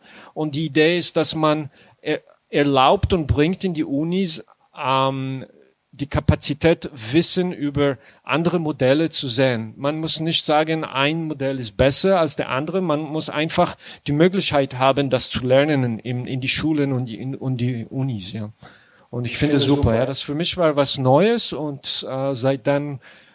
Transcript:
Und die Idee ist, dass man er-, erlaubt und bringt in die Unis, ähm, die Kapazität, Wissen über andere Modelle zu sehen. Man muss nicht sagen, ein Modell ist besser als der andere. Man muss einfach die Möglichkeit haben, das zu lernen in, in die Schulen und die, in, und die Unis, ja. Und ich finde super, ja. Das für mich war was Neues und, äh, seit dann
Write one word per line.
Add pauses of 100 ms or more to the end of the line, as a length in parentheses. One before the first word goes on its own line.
(320)
Und
die
Idee
ist,
dass
man (320)
er-, (300)
erlaubt
und
bringt
in
die
Unis, (300)
ähm, (460)
die
Kapazität, (220)
Wissen
über (260)
andere
Modelle
zu
sehen.
Man
muss
nicht
sagen,
ein
Modell
ist
besser
als
der
andere.
Man
muss
einfach (320)
die
Möglichkeit
haben,
das
zu
lernen
in,
in
die
Schulen
und
die,
in,
und
die
Unis,
ja. (600)
Und
ich
finde
super,
ja.
Das
für
mich
war
was
Neues
und,
äh,
seit
dann (340)